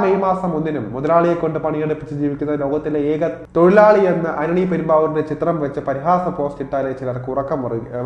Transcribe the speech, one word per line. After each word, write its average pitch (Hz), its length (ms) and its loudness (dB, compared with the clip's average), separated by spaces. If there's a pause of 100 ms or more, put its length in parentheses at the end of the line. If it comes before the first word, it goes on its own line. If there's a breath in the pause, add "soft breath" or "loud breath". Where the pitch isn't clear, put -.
മെയ് 196 140 2
മാസം 185 420 0
ഒന്നിനും 147 340 -4
മുതലാളിയെ 165 420 2
കൊണ്ട് 160 300 -2
പണിയെടുപ്പിച്ച് 151 560 -4
ജീവിക്കുന്ന 147 420 -2
ലോകത്തിലെ 151 380 -2 (120)
ഏക 156 140 0 (300)
തൊഴിലാളി 202 460 8 (100)
എന്ന് 165 180 -2 (120)
അനണി 170 280 0
പെരുമ്പാവൂരിന്റെ 156 500 2 (100)
ചിത്രം 160 340 -2
വെച്ച് 139 240 -6
പരിഹാസ 175 400 0 (100)
പോസ്റ്റ് 143 260 -4
ഇട്ടാലേ 135 360 -4
ചിലർക്ക് 127 320 -6
ഉറക്കം 139 320 -4
വരി-, 117 260 -6 (160)